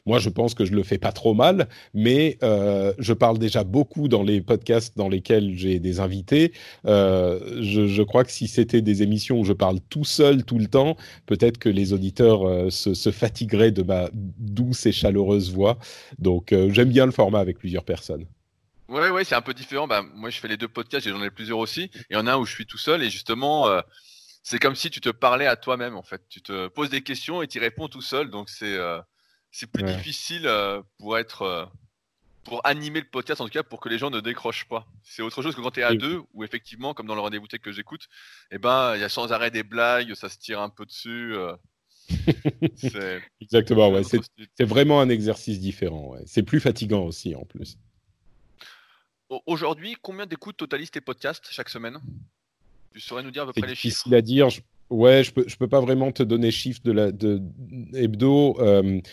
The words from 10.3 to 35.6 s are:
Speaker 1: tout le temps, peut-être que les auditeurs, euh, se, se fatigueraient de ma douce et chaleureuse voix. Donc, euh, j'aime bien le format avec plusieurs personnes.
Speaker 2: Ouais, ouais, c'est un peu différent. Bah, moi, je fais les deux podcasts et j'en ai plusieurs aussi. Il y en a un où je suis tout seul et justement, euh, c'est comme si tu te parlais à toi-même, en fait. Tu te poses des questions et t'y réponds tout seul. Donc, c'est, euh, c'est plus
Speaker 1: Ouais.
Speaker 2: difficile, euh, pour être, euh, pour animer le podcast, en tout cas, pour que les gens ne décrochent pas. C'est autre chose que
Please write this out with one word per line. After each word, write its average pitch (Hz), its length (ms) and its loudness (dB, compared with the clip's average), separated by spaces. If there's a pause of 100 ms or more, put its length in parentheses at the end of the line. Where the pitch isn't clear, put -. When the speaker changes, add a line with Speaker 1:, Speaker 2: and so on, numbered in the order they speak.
Speaker 1:
tout 120 120 -2
le 107 100 2
temps, 139 280 4 (300)
peut-être 117 320 2
que - 120 0
les 98 220 2
auditeurs, 98 560 4
euh, 90 220 2
se, 95 240 -2
se 107 180 0
fatigueraient 110 600 2
de 98 120 0
ma 90 300 0
douce 107 720 -4
et 107 80 4
chaleureuse 98 580 2
voix. 98 260 2 (400)
Donc, 90 360 0
euh, 95 180 4
j'aime 123 180 4
bien 131 160 2
le 127 60 0
format 104 300 2
avec 90 180 -4
plusieurs 87 240 -6
personnes. 82 420 -8 (640)
Speaker 2:
Ouais, 151 220 0
ouais, 185 140 0
c'est - 120 -2
un 120 60 2
peu 131 140 -8
différent. 139 320 -6
Bah, 104 160 0 (120)
moi, 110 140 -12
je 117 100 -10
fais 117 80 -12
les 107 100 -4
deux 117 100 -6
podcasts 120 400 -8
et - 20 -4
j'en 101 140 -6
ai 101 80 -6
plusieurs 113 260 -8
aussi. 165 320 -6 (200)
Il - 40 -12
y 107 40 0
en 110 100 0
a 127 60 2
un 135 40 2
où 120 80 -2
je - 80 -10
suis 113 140 -10
tout 110 100 -16
seul 160 260 0
et 110 60 -2
justement, 127 580 -2
euh, 92 140 2 (600)
c'est 120 160 -6
comme 135 160 0
si - 160 -6
tu - 100 -14
te 120 80 -2
parlais 127 380 2
à 120 80 2
toi-même, 123 400 -6
en 90 80 -14
fait. - 260 -16
Tu - 120 -20
te 95 260 -8
poses 147 240 -6
des 135 100 -4
questions 151 400 -8
et 147 60 -6
t'y 127 120 -10
réponds 117 280 -4
tout 131 160 -16
seul. 139 260 -4
Donc, 104 200 -12
c'est, 104 260 -8
euh, 85 240 -4 (520)
c'est - 200 -18
plus 104 120 -4
Speaker 1:
Ouais. 95 120 -4
Speaker 2:
difficile, 156 500 -10
euh, 101 360 -2 (180)
pour 107 180 -4
être, 117 240 -8
euh, 87 240 -6 (760)
pour 120 220 -10
animer 151 340 -2
le - 80 -12
podcast, 131 340 -6
en 120 40 -8
tout 104 60 -12
cas, 156 120 -6
pour - 160 -16
que 117 100 -12
les 117 80 -2
gens 139 140 -4
ne 113 100 -4
décrochent 117 460 -8
pas. 113 180 -10 (180)
C'est - 200 -14
autre 147 180 -10
chose 143 140 -6
que 123 60 -14